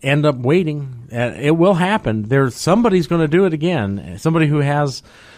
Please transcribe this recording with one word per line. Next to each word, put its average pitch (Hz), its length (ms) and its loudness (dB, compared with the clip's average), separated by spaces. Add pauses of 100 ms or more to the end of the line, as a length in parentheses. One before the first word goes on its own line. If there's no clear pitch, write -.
end 147 240 0
up 143 120 2
waiting. 139 760 -2
Uh, 120 280 -4
it 147 120 0
will 170 240 4
happen. 165 480 0
There's, 131 320 0
somebody's 190 520 2
gonna 165 200 0
do 180 180 4
it 170 80 0
again. 104 640 -4
Somebody 165 300 0
who 147 120 2
has 143 420 -2 (360)